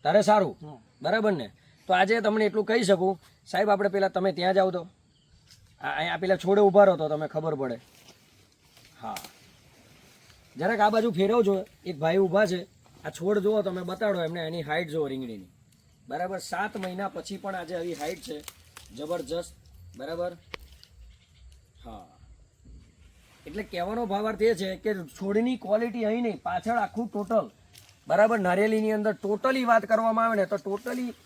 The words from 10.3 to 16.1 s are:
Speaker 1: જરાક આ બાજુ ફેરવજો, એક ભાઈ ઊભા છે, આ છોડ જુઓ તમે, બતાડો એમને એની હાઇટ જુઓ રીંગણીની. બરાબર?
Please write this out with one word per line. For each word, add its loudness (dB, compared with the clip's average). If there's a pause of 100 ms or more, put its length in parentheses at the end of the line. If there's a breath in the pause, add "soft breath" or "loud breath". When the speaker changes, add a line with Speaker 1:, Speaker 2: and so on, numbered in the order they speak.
Speaker 1:
જરાક -2
આ 4
બાજુ 2
ફેરવજો, 2 (200)
એક -8
ભાઈ 2
ઊભા 4
છે, -4 (380)
આ -8
છોડ -2
જુઓ 0
તમે, -4
બતાડો -2
એમને -4
એની -6
હાઇટ -4
જુઓ -2
રીંગણીની. -8 (600)
બરાબર? -6